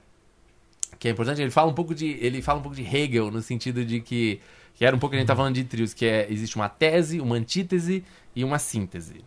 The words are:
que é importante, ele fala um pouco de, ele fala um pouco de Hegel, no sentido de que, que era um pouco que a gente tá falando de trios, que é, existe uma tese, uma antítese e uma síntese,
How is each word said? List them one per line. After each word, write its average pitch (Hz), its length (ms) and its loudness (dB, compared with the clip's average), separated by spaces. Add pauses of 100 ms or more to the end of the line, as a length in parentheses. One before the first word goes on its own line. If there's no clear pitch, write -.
(960)
que - 100 -2
é 117 40 2
importante, 120 300 -2
ele 131 100 -2
fala 160 200 6
um - 20 0
pouco 165 220 -2
de, 151 260 -4
ele 123 200 0
fala 147 180 0
um - 20 -10
pouco 139 140 -10
de 131 80 -10
Hegel, 117 480 2
no 113 100 -4
sentido 123 440 -4
de 117 160 -2
que, 113 400 0 (340)
que - 80 -2
era 131 120 8
um 120 40 2
pouco 139 120 0
que 139 60 0
a - 20 2
gente 127 80 2
tá 135 80 4
falando 135 200 2
de 131 80 0
trios, 113 300 -2
que - 120 -2
é, 110 240 2
existe 107 280 -4
uma 104 100 0
tese, 160 540 2
uma 120 140 0
antítese 180 680 -2 (320)
e 123 80 -2
uma 135 160 0
síntese, 90 680 -6